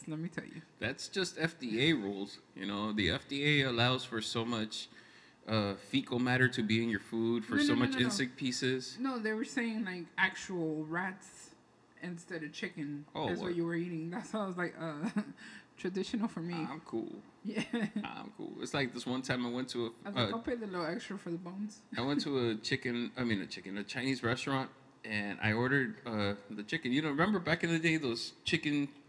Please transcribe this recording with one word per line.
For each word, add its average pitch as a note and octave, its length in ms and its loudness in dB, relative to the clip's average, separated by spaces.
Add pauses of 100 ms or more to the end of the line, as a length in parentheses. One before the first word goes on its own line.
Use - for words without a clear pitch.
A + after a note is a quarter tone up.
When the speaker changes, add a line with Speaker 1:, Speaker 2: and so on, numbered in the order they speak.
Speaker 1:
let D#3 120 -4
me E3+ 100 -4
tell - 160 -8
you. - 160 -14 (180)
Speaker 2:
That's - 300 -4
just F#3+ 280 -2
F D#3+ 220 0
D B2 300 4
A E3 40 8
rules. G2+ 460 -2 (160)
You F#2+ 120 -4
know, G#2 260 0
the G2+ 160 4
F - 180 0
D C#3+ 340 4
A C3+ 80 2
allows B2 360 4
for A2+ 160 -4
so A#2 240 0
much, A2+ 420 -2 (600)
uh, G#2 280 4
fecal B2+ 440 0
matter B2+ 280 6
to B2 160 0
be A2 200 4
in A#2 60 0
your G#2+ 120 0
food, A2+ 420 0
for A2 120 0
Speaker 1:
No, - 80 6
Speaker 2:
so - 60 4
Speaker 1:
no, - 40 4
no, B2 120 4
Speaker 2:
much - 100 0
Speaker 1:
no, B2+ 40 2
no. B2+ 60 4
Speaker 2:
insect B2 320 0
pieces. B2+ 600 -2
Speaker 1:
No, B3+ 200 -2
they A3 140 -2
were A3 120 -2
saying, A3+ 380 -2
like, F3+ 220 -4 (120)
actual E3+ 680 0
rats F#3 640 -6 (540)
instead E3+ 400 -6
of D3+ 100 -8
chicken. D3 520 -6 (100)
Speaker 2:
Oh, D#3 120 2
Speaker 1:
That's F3 120 2
what F#3 80 -2
Speaker 2:
what? F3 80 0
Speaker 1:
you E3+ 100 2
were E3+ 100 0
eating. E3+ 360 0
That's G3 200 -6
why G#3+ 100 2
I G3+ 60 2
was F3+ 100 -2
like, F3+ 220 0
uh, D#3+ 300 -2 (280)
<laughs> - 400 -18
traditional G3 500 0
for - 140 -6
me. E3+ 140 -4
Speaker 2:
I'm D#3 300 -4
cool. - 260 -4 (320)
Speaker 1:
Yeah. G#3+ 180 -2 (420)
Speaker 2:
I'm - 340 -10
cool. - 240 -8
It's - 120 -4
like C3+ 200 0
this A#2+ 120 -8
one B2+ 160 0
time B2+ 240 -2
I A#2+ 40 -2
went B2+ 200 -2
to A#2+ 180 0
a, - 20 -6 (160)
Speaker 1:
I G3 40 -6
was G3+ 60 -6
like, A2 180 2
Speaker 2:
uh, A3+ 40 -2
Speaker 1:
"I'll A#3 40 -4
pay B3+ 140 -2
the A3+ 100 -4
little F3+ 200 -2
extra F#3 340 -4
for - 100 -8
the E3+ 80 -2
bones." F#3+ 400 -8 (100)
<laughs> - 100 -6
Speaker 2:
I A#2 40 0
went C#3 200 2
to C3 280 2
a A2 60 2
chicken, A#2+ 600 -2
I C3 80 -2
mean, A2 180 2
a E2 40 -6
chicken, F#2+ 320 -8
a G2+ 60 -4
Chinese B2+ 400 -2
restaurant, C3 460 0 (340)
and G#2 400 -2
I G#2+ 80 4
ordered, B2 440 2 (120)
uh, G#2 260 2 (160)
the G#2 140 -8
chicken. B2+ 280 -2
You D3 120 2
know, D#3+ 60 0
remember F3 280 4
back E3+ 260 2
in E3+ 80 2
the E3 60 6
day, D#3+ 200 4
those A#2+ 360 -2 (120)
chicken D3 420 2 (220)